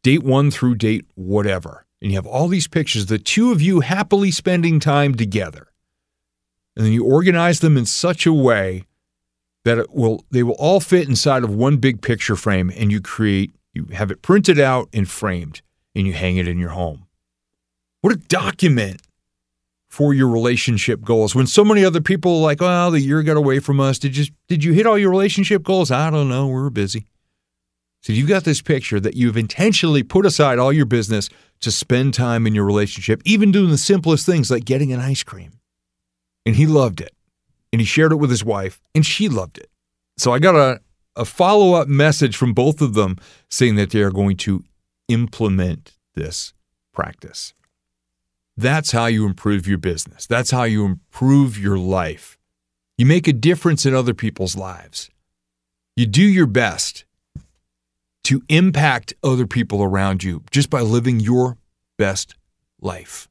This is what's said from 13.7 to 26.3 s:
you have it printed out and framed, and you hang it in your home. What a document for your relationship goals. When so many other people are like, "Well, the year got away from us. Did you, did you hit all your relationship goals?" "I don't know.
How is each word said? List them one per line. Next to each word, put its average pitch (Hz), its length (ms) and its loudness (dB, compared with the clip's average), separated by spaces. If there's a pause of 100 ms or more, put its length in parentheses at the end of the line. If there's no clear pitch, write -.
you - 140 -8
have 95 260 -6
it - 100 -12
printed 180 380 4
out 131 320 0
and 101 180 -4
framed, 87 500 -8 (320)
and 98 140 -2
you 95 60 -2
hang 90 240 -2
it 90 100 -2
in 87 100 -4
your 87 140 -4
home. 85 360 -10 (960)
What 214 120 2
a 202 40 0 (120)
document 151 720 0 (880)
for 143 260 0
your 131 140 2
relationship 117 760 0
goals. 110 320 0
When 127 140 2
so 208 160 4
many 208 200 4
other 160 160 2
people 175 360 0
are 156 60 0
like, 147 180 0
"Well, 180 320 0
the 151 80 2
year 147 240 0
got 156 120 0
away 139 220 2
from 139 220 0
us. 135 180 0
Did 139 180 -4
you, 143 100 0 (200)
did 165 160 0
you 165 100 2
hit 208 140 4
all 208 120 4
your 196 120 2
relationship 196 540 0
goals?" 185 260 0
"I 147 200 0
don't 147 180 0
know. 131 180 -2